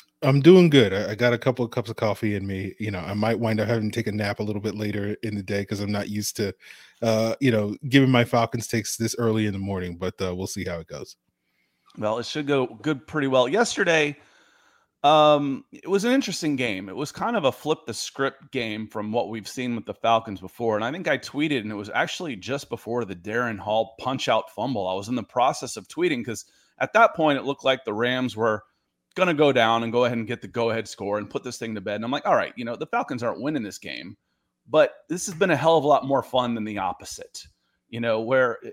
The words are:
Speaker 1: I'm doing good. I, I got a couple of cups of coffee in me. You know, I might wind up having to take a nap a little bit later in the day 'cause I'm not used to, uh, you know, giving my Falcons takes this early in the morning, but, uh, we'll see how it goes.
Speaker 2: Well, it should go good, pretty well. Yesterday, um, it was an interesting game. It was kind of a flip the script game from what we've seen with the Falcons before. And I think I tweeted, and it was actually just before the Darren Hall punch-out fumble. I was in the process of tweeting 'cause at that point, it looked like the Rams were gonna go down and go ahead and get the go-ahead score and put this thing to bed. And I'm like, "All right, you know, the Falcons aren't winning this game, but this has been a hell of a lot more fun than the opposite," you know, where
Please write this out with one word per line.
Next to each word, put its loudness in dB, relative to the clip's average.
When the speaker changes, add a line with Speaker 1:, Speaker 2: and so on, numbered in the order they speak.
Speaker 1:
I'm 6
doing 10
good. 6
I, -2
I -4
got 4
a 0
couple 0
of -8
cups -4
of -8
coffee 0
in -4
me. -6
You -6
know, -6
I -8
might 0
wind 0
up 0
having 0
to -6
take -2
a -4
nap -4
a -4
little -4
bit -4
later -4
in -6
the -6
day -4
'cause -6
I'm -4
not -4
used -6
to, -2
uh, 2
you 4
know, 0
giving 6
my 6
Falcons 0
takes -4
this -2
early 2
in -2
the -6
morning, -6
but, -6
uh, -2
we'll -6
see -8
how -6
it -14
goes. -14
Speaker 2:
Well, -2
it -8
should -6
go 2
good, -6
pretty -2
well. 4
Yesterday, 2
um, 6
it -16
was 2
an 2
interesting 0
game. -2
It -10
was -6
kind -4
of 0
a 4
flip -2
the -6
script -6
game -6
from -6
what -2
we've -10
seen -6
with -10
the -8
Falcons 2
before. -4
And 0
I -2
think -8
I 0
tweeted, -2
and -6
it -8
was -10
actually -2
just -8
before -6
the -10
Darren -4
Hall -2
punch-out 0
fumble. -4
I -2
was -6
in -4
the -4
process -2
of -16
tweeting -2
'cause -10
at -4
that 6
point, 2
it -6
looked -4
like 2
the -4
Rams -2
were 0
gonna 2
go 6
down 4
and -4
go 4
ahead -2
and -6
get -8
the -14
go-ahead -2
score -4
and -8
put -6
this -10
thing -8
to -8
bed. -6
And -6
I'm -6
like, -4
"All 4
right, 0
you -8
know, -6
the -8
Falcons -4
aren't -4
winning -4
this -10
game, -14
but 4
this -6
has -8
been 2
a 2
hell 4
of 2
a 0
lot 4
more 0
fun 0
than -4
the -6
opposite," -8
you -8
know, 0
where 2